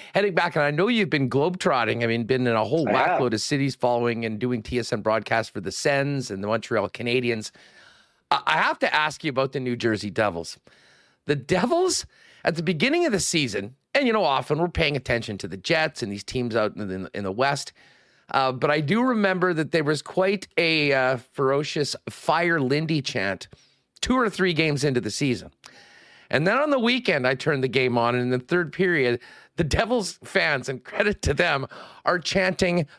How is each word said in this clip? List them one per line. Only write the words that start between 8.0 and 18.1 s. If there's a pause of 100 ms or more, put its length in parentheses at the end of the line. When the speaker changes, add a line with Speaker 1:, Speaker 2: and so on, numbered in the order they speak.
Speaker 1:
I,
I
have
to
ask
you
about
the
New
Jersey
Devils. (680)
The
Devils, (400)
at
the
beginning
of
the
season, (180)
and,
you
know,
often
we're
paying
attention
to
the
Jets
and
these
teams
out
in
the,
in
the
West, (580)